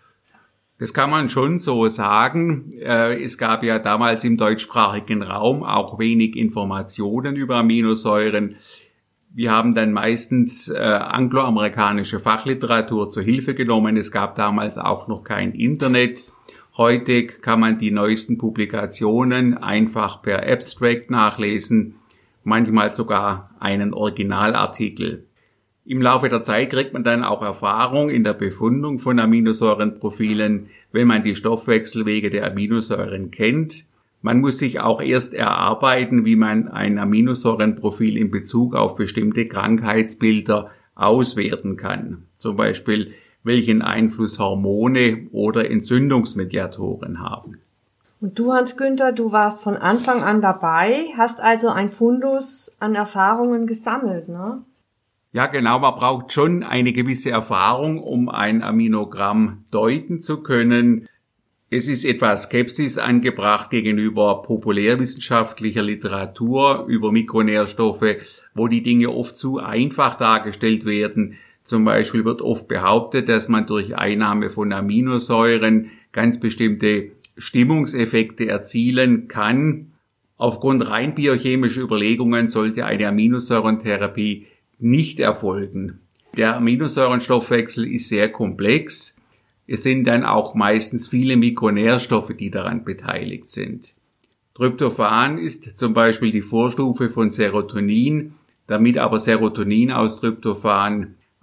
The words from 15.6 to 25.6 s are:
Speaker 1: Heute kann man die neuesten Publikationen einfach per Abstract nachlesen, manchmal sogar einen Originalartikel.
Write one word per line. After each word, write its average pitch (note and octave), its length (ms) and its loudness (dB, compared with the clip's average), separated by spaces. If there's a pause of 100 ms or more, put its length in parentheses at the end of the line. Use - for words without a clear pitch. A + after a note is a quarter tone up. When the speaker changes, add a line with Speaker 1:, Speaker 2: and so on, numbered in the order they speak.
Speaker 1:
Heute A#2+ 500 2
kann - 320 -2
man A2 200 4
die A2 120 -2
neuesten A2 460 0
Publikationen A2+ 1200 0
einfach A2 640 -2
per G2+ 260 -2
Abstract A#2+ 640 -2
nachlesen, G#2+ 840 0 (500)
manchmal G#2+ 480 2
sogar G2+ 680 -2
einen G2+ 340 0
Originalartikel. G2+ 1300 -2 (580)